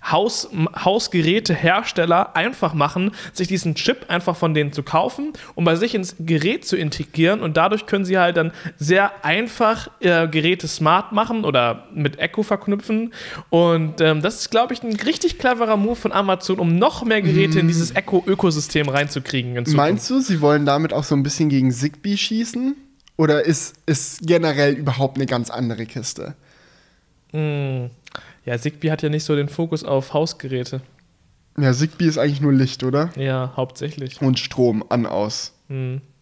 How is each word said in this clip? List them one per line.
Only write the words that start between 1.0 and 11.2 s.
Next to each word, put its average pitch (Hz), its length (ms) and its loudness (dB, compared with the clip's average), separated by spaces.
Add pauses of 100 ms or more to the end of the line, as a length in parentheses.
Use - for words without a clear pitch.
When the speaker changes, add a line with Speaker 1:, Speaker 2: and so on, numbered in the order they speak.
Speaker 1:
einfach 175 380 -2
machen, 160 380 0 (220)
sich 180 140 -4
diesen 175 280 -2
Chip - 320 -2
einfach 175 280 -2
von 160 180 0
denen 147 180 0
zu 143 120 -6
kaufen 277 500 -2 (220)
und 170 100 0
bei 165 100 4
sich 226 200 -2
ins 185 240 -4
Gerät 165 460 0
zu - 120 -2
integrieren. 160 640 0
Und 160 160 -2
dadurch 202 280 2
können 196 200 -2
sie 190 120 0
halt 175 200 2
dann 165 140 0 (260)
sehr 190 480 2
einfach, 220 640 0 (100)
äh, 165 280 4
Geräte 165 400 0
smart 160 440 2
machen 220 340 0